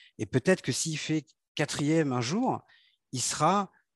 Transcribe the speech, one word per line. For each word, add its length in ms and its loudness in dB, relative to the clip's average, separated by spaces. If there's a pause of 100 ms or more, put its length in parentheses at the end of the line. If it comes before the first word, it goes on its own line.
(180)
Et 60 -4
peut-être 380 2
que 100 -2
s'il 240 -4
fait 300 -4 (300)
quatrième 560 0
un 80 0
jour, 400 -2 (520)
il 80 -4
sera 500 2 (260)